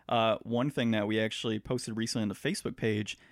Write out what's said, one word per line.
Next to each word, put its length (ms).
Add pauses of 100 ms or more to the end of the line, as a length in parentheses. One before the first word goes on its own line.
Uh, 360
one 260
thing 220
that 160
we 120
actually 400
posted 380
recently 240
on 80
the 60
Facebook 420
page 400 (140)